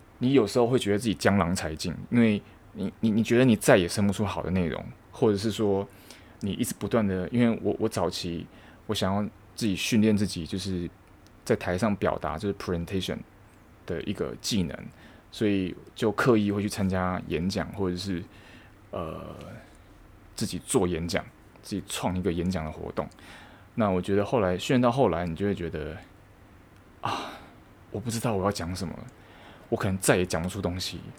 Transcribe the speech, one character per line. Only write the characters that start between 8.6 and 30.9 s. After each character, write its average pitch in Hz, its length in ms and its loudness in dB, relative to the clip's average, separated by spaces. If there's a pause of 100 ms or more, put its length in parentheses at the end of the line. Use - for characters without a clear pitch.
我 107 80 -2
想 98 200 0
要 104 80 0 (320)
自 120 120 -4
己 98 100 0
训 110 240 2
练 107 160 6
自 101 100 2
己， 87 200 -6
就 98 120 -6
是 92 300 -4 (560)
在 117 100 2
台 90 220 -2
上 104 200 0
表 - 220 0
达， 76 200 -6
就 104 100 -4
是 98 60 -2
presentation 90 640 -4 (680)
的 85 160 -6
一 101 100 -6
个 67 280 -4
技 104 220 0
能， 69 140 -4 (540)
所 - 160 0
以 95 280 2 (200)
就 113 180 0
刻 120 240 4
意 104 140 4
会 101 100 0
去 101 80 -2
参 98 200 0
加 92 400 0
演 85 200 -2
讲， 98 240 -2
或 95 180 -2
者 90 60 -4
是， 92 260 -6 (680)
呃， 80 460 -10 (960)
自 - 100 -4
己 92 140 -6
做 98 280 0
演 85 200 -2
讲， - 180 -4 (380)
自 - 140 -6
己 90 100 -4
创 92 300 -4
一 92 60 -2
个 92 100 0
演 87 180 -2
讲 85 140 -4
的 78 60 -6
活 76 220 -10
动。 - 160 -6 (640)
那 110 140 2
我 90 140 2
觉 98 140 0
得 101 80 2
后 123 160 2
来， 90 180 2
训 - 160 0
练 123 60 4
到 123 100 4
后 123 180 4
来， 82 160 0
你 85 100 -4
就 98 120 -2
会 101 80 0
觉 87 160 -6
得， 78 260 -8 (1040)
啊， - 300 -6 (600)
我 104 100 -6
不 117 100 -6
知 113 80 -4
道 113 160 0
我 92 100 2
要 101 60 4
讲 90 240 -4
什 90 120 -6
么 76 80 -6
了， - 120 -12 (640)
我 113 80 0
可 - 120 -2
能 95 100 0
再 123 180 4
也 90 100 2
讲 85 160 -2
不 90 60 -2
出 92 120 -6
东 87 180 -2
西 - 220 -8 (180)